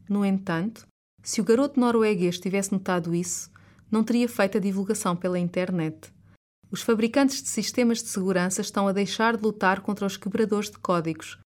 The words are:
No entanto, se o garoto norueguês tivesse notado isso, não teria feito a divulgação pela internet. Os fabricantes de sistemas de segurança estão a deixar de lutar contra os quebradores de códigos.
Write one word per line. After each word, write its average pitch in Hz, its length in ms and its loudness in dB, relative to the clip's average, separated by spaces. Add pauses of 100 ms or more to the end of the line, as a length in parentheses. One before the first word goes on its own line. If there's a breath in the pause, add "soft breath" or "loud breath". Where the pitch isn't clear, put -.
No 202 160 2
entanto, 190 640 -2 (360)
se - 180 -4
o 190 40 0
garoto 262 340 4
norueguês 214 600 2
tivesse 196 340 -2
notado 180 420 -2
isso, - 360 -4 (400 soft breath)
não 220 120 2
teria 240 260 2
feito 196 300 0
a - 20 2
divulgação 196 540 0
pela 180 240 -2
internet. 175 760 -2 (560 soft breath)
Os - 140 -8
fabricantes 233 600 2
de - 60 -8
sistemas 226 520 0
de - 80 -10
segurança 185 520 0
estão 196 260 -2
a 196 60 2
deixar 214 440 0
de 214 60 -6
lutar 202 380 0
contra 202 260 -4
os 190 100 -4
quebradores 208 540 -2
de - 80 -20
códigos. 165 580 -4 (140)